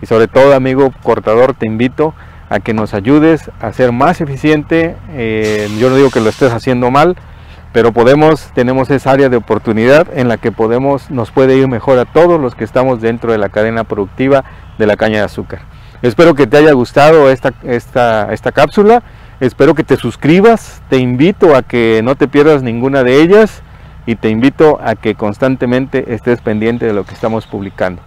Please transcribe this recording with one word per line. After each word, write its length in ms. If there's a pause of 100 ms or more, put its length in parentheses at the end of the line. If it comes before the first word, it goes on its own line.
y 40
sobre 220
todo, 280
amigo 380 (100)
cortador, 520
te 100
invito 480 (360)
a 120
que 120
nos 200
ayudes 680
a 140
ser 180
más 300
eficiente. 760 (140)
Eh, 580 (100)
yo 120
no 80
digo 140
que 100
lo 80
estés 240
haciendo 380
mal, 260 (560)
pero 180
podemos, 600
tenemos 380
esa 200
área 160
de 80
oportunidad 800
en 140
la 80
que 160
podemos, 580
nos 200
puede 260
ir 100
mejor 320
a 60
todos 340
los 160
que 80
estamos 380
dentro 320
de 60
la 100
cadena 340
productiva 640 (320)
de 80
la 100
caña 220
de 80
azúcar. 360 (420)
Espero 320
que 120
te 100
haya 140
gustado 580
esta, 220 (120)
esta, 680
esta 220
cápsula, 500 (380)
espero 340
que 80
te 140
suscribas, 920
te 80
invito 580
a 80
que 400
no 120
te 140
pierdas 340
ninguna 400
de 180
ellas 420 (420)
y 100
te 140
invito 520
a 140
que 200
constantemente 1000
estés 240
pendiente 460
de 80
lo 100
que 100
estamos 320
publicando. 600